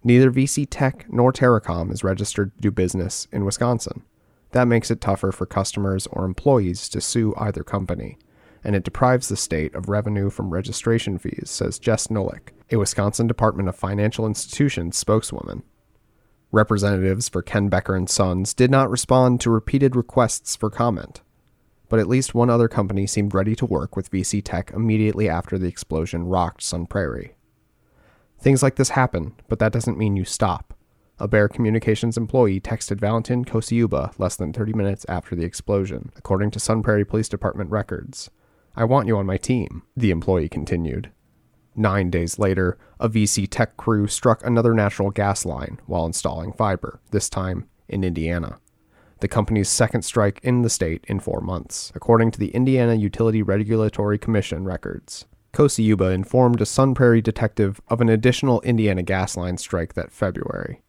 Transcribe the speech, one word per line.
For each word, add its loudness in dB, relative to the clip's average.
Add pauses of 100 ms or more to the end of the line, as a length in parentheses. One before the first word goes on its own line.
Neither 8
V 2
C -2
Tech -4
nor 4
Terracom 2
is -6
registered -2
to -14
do 2
business -2
in -4
Wisconsin. -2 (480)
That 4
makes 2
it -2
tougher 0
for -4
customers -2
or -6
employees 0
to -4
sue 0
either -4
company, -6 (460)
and 0
it 0
deprives 0
the -2
state -4
of -8
revenue 0
from -6
registration -2
fees, -8
says -6
Jess 0
Nolik, -4 (220)
a 2
Wisconsin 0
Department 0
of -6
Financial -2
Institutions -2
spokeswoman. -2 (880)
Representatives 2
for -4
Ken 0
Becker 0
and -2
Sons 0
did 4
not 4
respond 4
to 0
repeated 2
requests 0
for -4
comment, -4 (680)
but 4
at 0
least 0
one 4
other 4
company 0
seemed -2
ready 2
to -2
work -2
with -6
V -2
C -2
Tech -6
immediately 0
after -4
the -2
explosion -6
rocked -2
Sun -6
Prairie. -6 (1040)
"Things 4
like 2
this 2
happen, -2 (140)
but -4
that 2
doesn't -2
mean 0
you -2
stop," -4 (460)
a -4
Bear 4
Communications 0
employee 2
texted -6
Valentin -2
Kosiuba 0
less -2
than -6
thirty -4
minutes -2
after -6
the -4
explosion, -4
according -2
to -8
Sun 0
Prairie 2
Police -2
Department -6
records. -8 (460)
"I 0
want 2
you 2
on 0
my 0
team," -2 (140)
the 2
employee 0
continued. -4 (680)
Nine 2
days -2
later, 0 (220)
a 0
V 2
C -2
Tech -2
crew 0
struck 2
another 4
natural 0
gas -2
line -8
while -2
installing -6
fiber, -4 (120)
this 0
time -6 (220)
in -4
Indiana. -4 (600)
The -4
company's 0
second 2
strike 0
in 2
the 2
state -4
in -2
four -6
months, -8
according 4
to -10
the -2
Indiana 2
Utility 2
Regulatory 0
Commission -2
records. -10 (280)
Kosiuba 4
informed 4
a 2
Sun 2
Prairie 6
detective 0
of 0
an 4
additional 4
Indiana 2
gas -2
line -4
strike -4
that -8
February. -6